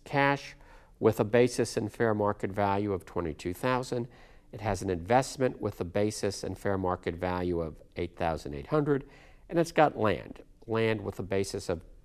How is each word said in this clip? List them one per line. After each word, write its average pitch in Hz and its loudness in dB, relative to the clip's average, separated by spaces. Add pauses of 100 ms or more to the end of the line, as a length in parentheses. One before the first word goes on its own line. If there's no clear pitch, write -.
cash 139 0 (420)
with - 4
a 123 4
basis 120 4
and 107 -2
fair 113 2
market 104 0
value 101 2
of 87 -6
twenty-two 87 -4
thousand, 127 -2 (440)
it - -12
has 98 0
an 98 -2
investment 120 0
with 104 -4
a 101 -2
basis 104 -2
and 95 -6
fair 101 0
market 90 -2
value 90 -2
of 78 -4 (220)
eight 85 -6
thousand 80 -2
eight 71 -10
hundred, 147 0 (460)
and 170 0
it's 165 0
got 151 4
land, 101 0 (260)
land 110 2
with 98 -8
a 107 -6
basis 98 -2
of 87 -2 (220)